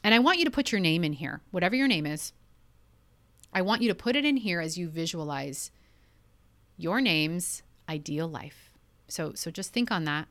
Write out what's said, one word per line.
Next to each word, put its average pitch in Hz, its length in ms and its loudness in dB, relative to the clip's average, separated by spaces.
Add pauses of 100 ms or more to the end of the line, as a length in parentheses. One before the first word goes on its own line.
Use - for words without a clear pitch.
And 214 100 6
I 233 40 8
want 330 200 6
you 339 60 4
to 311 60 2
put - 220 0
your 214 80 2
name 165 240 4
in 151 100 0
here, 139 260 -8 (100)
whatever 185 260 0
your 269 120 4
name 160 180 2
is. 151 260 -6 (1200)
I 190 80 2
want 214 220 2
you 240 60 4
to 196 60 2
put 240 220 0
it 285 80 2
in 285 140 4
here 190 220 -2
as 160 180 -6
you 175 100 -6
visualize 151 840 -6 (1080)
your 180 240 0
name's 170 600 0 (240)
ideal 151 400 -4
life. - 460 -12 (360)
So, 156 260 -6
so - 160 -8
just 190 240 -10
think 240 160 0
on 180 140 -2
that. 151 260 -4